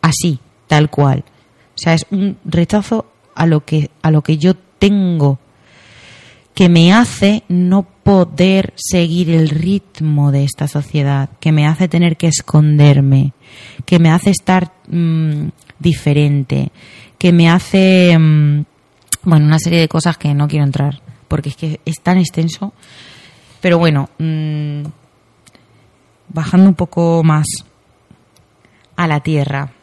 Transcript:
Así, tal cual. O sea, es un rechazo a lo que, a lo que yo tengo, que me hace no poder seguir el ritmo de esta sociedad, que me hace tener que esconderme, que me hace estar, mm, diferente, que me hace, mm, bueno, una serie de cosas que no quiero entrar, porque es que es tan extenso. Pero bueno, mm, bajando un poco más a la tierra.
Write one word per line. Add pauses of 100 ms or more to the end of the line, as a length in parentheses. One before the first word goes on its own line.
Así, (260)
tal
cual. (540)
O
sea,
es
un
rechazo (300)
a
lo
que, (100)
a
lo
que
yo (260)
tengo, (1160)
que
me
hace
no (260)
poder
seguir
el
ritmo
de
esta
sociedad, (100)
que
me
hace
tener
que
esconderme, (540)
que
me
hace
estar, (160)
mm, (300)
diferente, (480)
que
me
hace,
mm, (580)
bueno,
una
serie
de
cosas
que
no
quiero
entrar, (280)
porque
es
que
es
tan
extenso. (880)
Pero
bueno,
mm, (1500)
bajando
un
poco
más (1500)
a
la
tierra. (100)